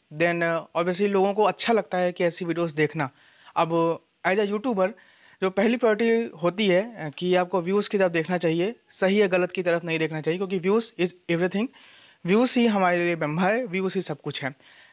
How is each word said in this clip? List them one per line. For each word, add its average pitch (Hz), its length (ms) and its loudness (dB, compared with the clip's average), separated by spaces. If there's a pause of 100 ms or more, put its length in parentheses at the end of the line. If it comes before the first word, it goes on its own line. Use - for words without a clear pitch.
(140)
Then, 170 280 0
uh, 165 400 -2
obviously 185 260 0
लोगों 196 260 2
को 214 80 2
अच्छा 196 300 0
लगता 190 260 0
है 180 140 0
कि 175 120 -2
ऐसी 170 200 -2
वीडियोज़ 165 300 -2
देखना। 151 360 0 (460)
अब 165 440 0 (260)
as 190 120 2
a 202 120 0
यूट्यूबर 208 420 0 (500)
जो 190 80 0
पहली 220 260 0
प्रायोरिटी 233 640 0
होती 180 300 0
है, 208 280 2
अ, 160 120 -8
कि 180 260 -2
आपको 180 260 0
व्यूज़ 196 300 -2
की 208 80 -2
तरफ 185 140 2
देखना 170 260 0
चाहिए, 175 360 0 (160)
सही 196 300 2
या 208 60 6
गलत 180 240 0
की 190 120 -6
तरफ 170 220 0
नहीं 165 140 -2
देखना 160 220 -2
चाहिए, 165 180 -2
क्योंकि 190 220 -4
views 208 400 0
is 175 100 0 (200)
everything। 180 360 0 (600)
व्यूज़ 233 320 2
ही 233 80 4
हमारे 180 380 2
लिए 175 120 0
ब्रह्मा 156 260 -2
है, 220 240 0
व्यूज़ 190 280 -4
ही 190 80 -2
सब 151 180 -8
कुछ - 240 -8
है। 135 100 -6 (380)